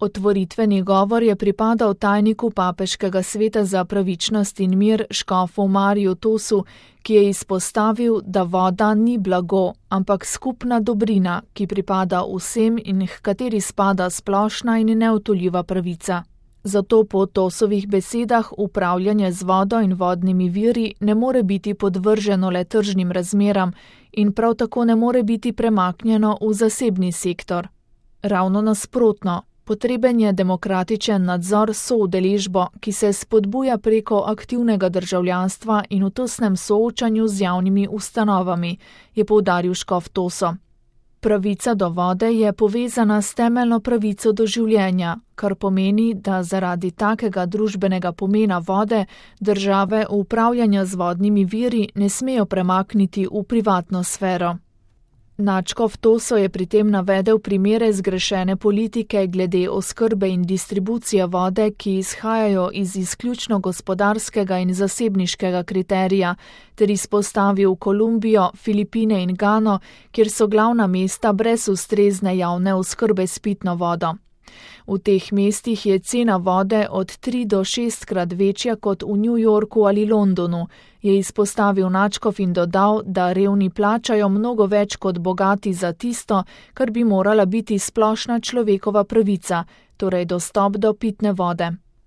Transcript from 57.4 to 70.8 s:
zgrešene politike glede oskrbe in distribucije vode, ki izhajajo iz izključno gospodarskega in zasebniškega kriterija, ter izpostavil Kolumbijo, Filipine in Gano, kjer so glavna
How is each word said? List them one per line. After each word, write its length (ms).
zgrešene 640
politike 720
glede 440
oskrbe 640
in 100
distribucije 840
vode, 440
ki 280
izhajajo 720
iz 240
izključno 600
gospodarskega 1000
in 160
zasebniškega 880
kriterija, 720
ter 160
izpostavil 840
Kolumbijo, 800
Filipine 640
in 120
Gano, 440
kjer 200
so 160
glavna 400